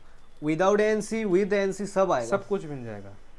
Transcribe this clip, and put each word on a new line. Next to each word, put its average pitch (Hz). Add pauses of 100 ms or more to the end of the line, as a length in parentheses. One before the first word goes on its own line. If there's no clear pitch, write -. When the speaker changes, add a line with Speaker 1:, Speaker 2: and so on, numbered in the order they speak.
(440)
Speaker 1:
without 185
एएनसी, 214
with 196
एएनसी 196
सब 190
आएगा। 120
Speaker 2:
सब 143
कुछ 180
मिल 139
जाएगा। 101 (260)